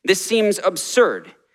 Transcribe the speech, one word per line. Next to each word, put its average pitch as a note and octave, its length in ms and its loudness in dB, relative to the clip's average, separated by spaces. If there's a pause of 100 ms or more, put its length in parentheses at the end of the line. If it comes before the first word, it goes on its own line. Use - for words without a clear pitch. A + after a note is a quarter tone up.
This F#3 160 2
seems G#3+ 380 0
absurd. F3 720 -2 (220)